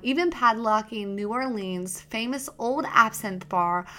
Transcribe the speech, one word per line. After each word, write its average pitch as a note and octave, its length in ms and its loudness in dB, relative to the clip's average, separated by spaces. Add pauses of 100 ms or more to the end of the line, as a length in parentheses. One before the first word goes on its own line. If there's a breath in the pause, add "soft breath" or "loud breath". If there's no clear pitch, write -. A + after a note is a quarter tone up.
even D#4+ 260 2
padlocking A3 760 2
New G3+ 240 -4
Orleans' G3 720 -4
famous B3 460 -4 (120)
Old C4 280 0
Absinthe A3 600 2
Bar F3 380 2 (120)